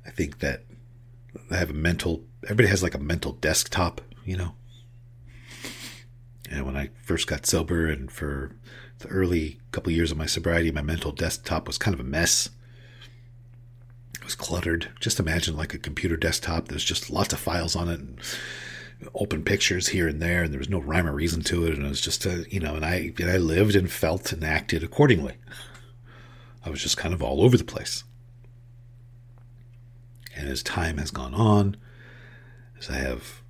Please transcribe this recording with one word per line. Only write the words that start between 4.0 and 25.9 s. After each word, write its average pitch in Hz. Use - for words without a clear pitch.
you 92
know? 87
And 69
when 67
I 69
first -
got 76
sober 82
and 71
for 69
the -
early 87
couple -
of 82
years 82
of 73
my 78
sobriety, 85
my 73
mental 78
desktop -
was -
kind 101
of 67
a 62
mess. -
It -
was -
cluttered. 85
Just -
imagine, 82
like, 78
a -
computer 80
desktop. 82
There's 76
just -
lots -
of -
files 85
on 85
it 85
and 67
open 82
pictures 92
here 87
and 76
there, 87
and 78
there 69
was 67
no 92
rhyme 80
or 76
reason 82
to 85
it. 80
And 69
it -
was 69
just -
a, 87
you 98
know, 76
and 78
I, 82
and 87
I 92
lived 92
and 90
felt -
and 78
acted 78
accordingly. 101